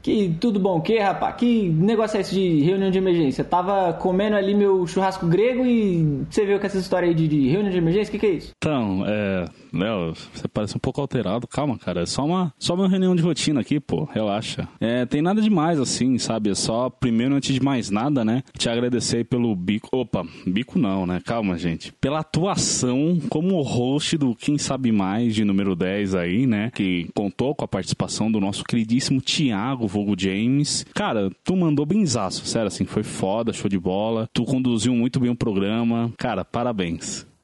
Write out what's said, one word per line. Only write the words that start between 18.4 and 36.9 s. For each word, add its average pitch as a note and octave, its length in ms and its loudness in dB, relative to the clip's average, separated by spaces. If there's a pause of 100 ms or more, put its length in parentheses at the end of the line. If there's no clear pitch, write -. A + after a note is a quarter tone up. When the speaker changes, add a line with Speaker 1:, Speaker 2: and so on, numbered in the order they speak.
Speaker 2:
Te - 140 -2
agradecer A#2+ 480 0
aí A#2 60 0
pelo A#2 320 0
bico. F#2+ 360 -2
Opa, A#2 320 -2 (220)
bico G2+ 320 -2
não, F#2+ 300 0
né? F2+ 180 -2
Calma, G#2+ 320 0
gente. E2 360 -4
Pela C#3+ 260 -2
atuação D#3+ 1080 0
como F3 360 0
host C3 560 0
do C3 160 2
Quem D3 240 0
Sabe C3 320 0
Mais G#2+ 420 2
de A2 100 2
número G2 320 2
dez F#2+ 380 -2
aí, F#2 320 0
né? A2+ 300 0
Que F2+ 400 -2
contou A2+ 400 -2
com - 100 -4
a - 20 -16
participação G2+ 640 -4
do A2 80 0
nosso G2 240 -2
queridíssimo A#2+ 560 0
Thiago, B2 760 -2
vulgo G#2 220 0
James. A2+ 760 0
Cara, A2+ 380 -2 (100)
tu F3+ 140 -2
mandou D3+ 300 2
benzaço, D3 600 0
sério, A2+ 220 -2
assim, F#2+ 160 -4
foi G#2+ 180 -2
foda, G#2+ 520 -2
show - 160 -4
de G2 100 0
bola. G#2+ 540 -2
Tu B2 100 0
conduziu B2 500 0
muito B2 280 0
bem A#2+ 80 2
o A#2+ 60 0
programa. A#2 840 0
Cara, G#2 260 -2
parabéns. G2 840 -4 (180)